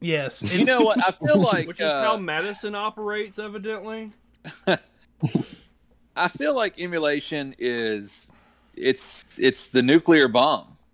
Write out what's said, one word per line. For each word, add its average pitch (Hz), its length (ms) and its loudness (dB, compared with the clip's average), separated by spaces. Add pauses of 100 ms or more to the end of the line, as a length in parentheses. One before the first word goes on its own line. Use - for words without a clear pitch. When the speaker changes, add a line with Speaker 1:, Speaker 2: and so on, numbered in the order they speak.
Speaker 1:
Yes. 151 520 -4
Speaker 2:
You 180 120 4
know 247 160 4
what? 220 240 4
I 190 60 2
feel 202 300 2
Speaker 1:
<laughs> - 0 -
Speaker 2:
like, 180 260 2
Speaker 3:
Which 170 120 -12
is 165 100 -2
how 143 260 0
Speaker 2:
uh, - 20 -4
Speaker 3:
Madison 202 580 -6
operates, 208 640 -8
evidently. 214 720 -10 (560)
Speaker 2:
<laughs> - 0 - (1500)
I 170 120 0
feel 285 280 -2
like 214 260 -4
emulation 147 760 -4
is, 110 760 -4 (440)
it's, - 480 0 (160)
it's - 300 2
the 127 120 2
nuclear 151 460 6
bomb, 123 500 2 (160)